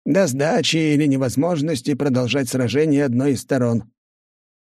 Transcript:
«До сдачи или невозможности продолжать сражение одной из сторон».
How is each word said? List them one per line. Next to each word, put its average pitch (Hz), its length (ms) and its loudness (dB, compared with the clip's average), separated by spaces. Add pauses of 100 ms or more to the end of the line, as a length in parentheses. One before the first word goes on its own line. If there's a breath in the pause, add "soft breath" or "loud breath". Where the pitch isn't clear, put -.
«До 175 220 2
сдачи 151 500 0
или 151 280 2
невозможности 143 880 -2
продолжать 127 560 -2
сражение 139 560 0
одной 131 280 0
из - 80 -4
сторон». 117 500 -2 (880)